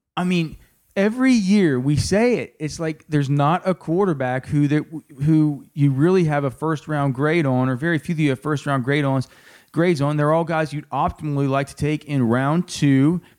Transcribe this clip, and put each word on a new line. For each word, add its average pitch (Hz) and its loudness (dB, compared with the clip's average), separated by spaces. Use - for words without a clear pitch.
I 180 -2
mean, 175 -2
every 240 2
year 190 4
we 143 0
say 214 0
it. - -10
It's 156 -8
like 160 -8
there's 147 0
not 143 0
a 185 0
quarterback 147 -2
who 147 0
that, 147 0
who 151 2
you 143 2
really 170 2
have 143 0
a 135 -2
first 151 -6
round 143 -2
grade 151 0
on, 127 0
or 127 -2
very 160 -2
few 175 -6
that 156 -2
you 147 2
have 123 -6
first 147 -4
round 139 -2
grade 143 0
on, 135 0
grades 170 0
on. 147 0
They're 147 2
all 165 2
guys 156 -4
you'd 147 -10
optimally 143 -2
like 135 -2
to - -20
take 151 -4
in 139 0
round 139 0
two, 147 2